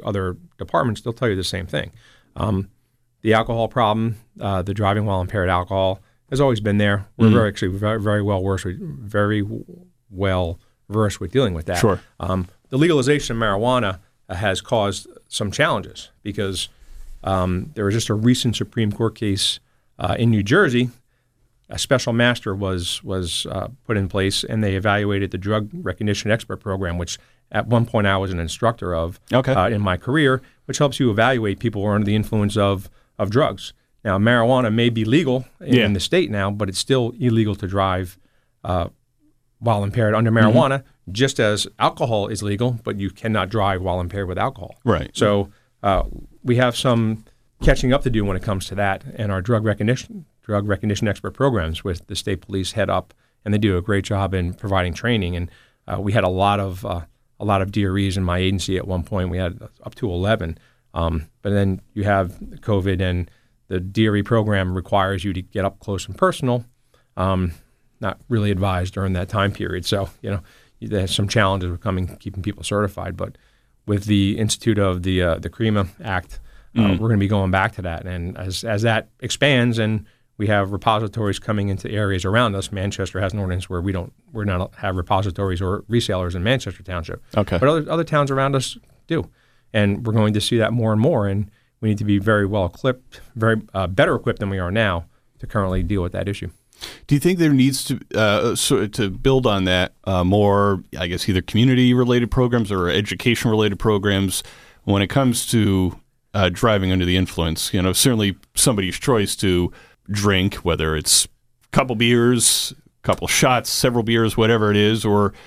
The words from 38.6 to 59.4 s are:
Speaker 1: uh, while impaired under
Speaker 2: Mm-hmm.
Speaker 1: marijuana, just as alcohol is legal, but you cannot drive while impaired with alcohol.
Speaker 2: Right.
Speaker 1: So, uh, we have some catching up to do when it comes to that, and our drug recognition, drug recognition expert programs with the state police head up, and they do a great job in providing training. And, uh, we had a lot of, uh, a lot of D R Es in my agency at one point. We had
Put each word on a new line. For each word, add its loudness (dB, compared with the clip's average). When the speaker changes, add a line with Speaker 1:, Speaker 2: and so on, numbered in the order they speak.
Speaker 1:
uh, -2
while 0
impaired 0
under 2
Speaker 2:
Mm-hmm. 6
Speaker 1:
marijuana, 2
just 0
as 2
alcohol 0
is -6
legal, -2
but -6
you -4
cannot -2
drive 0
while -2
impaired -6
with -6
alcohol. -6
Speaker 2:
Right. 0
Speaker 1:
So, 0
uh, 2
we 2
have 2
some 0
catching 4
up 2
to -2
do 2
when -2
it -6
comes -4
to -12
that, -2
and -4
our -2
drug 0
recognition, -2
drug -2
recognition -2
expert -6
programs 0
with -6
the -10
state -4
police -6
head 0
up, -2
and -2
they 4
do 2
a 0
great 0
job -2
in -2
providing -2
training. -2
And, -6
uh, -6
we -2
had 2
a 2
lot 0
of, -8
uh, -6
a -10
lot 2
of -4
D 0
R 0
Es 0
in 0
my 0
agency -2
at -4
one -4
point. -4
We -4
had -4